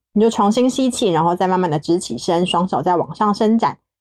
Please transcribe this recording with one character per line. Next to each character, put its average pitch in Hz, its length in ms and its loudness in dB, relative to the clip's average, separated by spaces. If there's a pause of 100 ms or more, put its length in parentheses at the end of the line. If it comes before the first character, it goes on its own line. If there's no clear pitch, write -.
(120)
你 208 80 0
就 226 80 6
重 214 240 2
新 247 160 2
吸 262 220 0
气， 240 180 -2
然 165 160 2
后 170 100 2
再 180 140 0
慢 185 100 0
慢 180 120 0
的 151 80 -2
直 170 200 0
起 120 200 -8
身， 175 260 0
双 180 240 0
手 139 140 -2
再 175 140 0
往 156 180 -4
上 208 200 0
伸 220 220 2
展。 - 220 -2 (220)